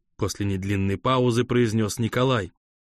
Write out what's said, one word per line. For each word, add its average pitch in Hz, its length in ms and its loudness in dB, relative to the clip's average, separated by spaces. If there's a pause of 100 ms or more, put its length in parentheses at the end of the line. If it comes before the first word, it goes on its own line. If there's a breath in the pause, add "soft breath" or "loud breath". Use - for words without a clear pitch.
(160)
после 101 300 -4
недлинной 98 520 -2
паузы 123 460 2
произнес 113 540 0
Николай. 123 540 0 (300)